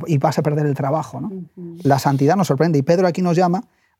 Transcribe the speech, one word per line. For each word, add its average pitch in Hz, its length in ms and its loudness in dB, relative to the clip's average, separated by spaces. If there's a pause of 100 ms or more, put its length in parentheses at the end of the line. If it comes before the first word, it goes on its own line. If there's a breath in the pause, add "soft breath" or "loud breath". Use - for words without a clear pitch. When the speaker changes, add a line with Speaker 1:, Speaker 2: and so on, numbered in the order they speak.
Speaker 1:
y 156 100 2
vas 151 200 0
a 165 60 0
perder 151 220 0
el 143 100 0
trabajo, 139 460 -4
¿no? 180 60 -8
Speaker 2:
Ujú. 175 560 -14
Speaker 1:
La 135 160 4
santidad 143 360 2
nos 196 120 0
sorprende 151 300 2
y 139 40 2
Pedro 180 260 2
aquí 175 140 -2
nos 175 160 0
llama 180 260 2 (360)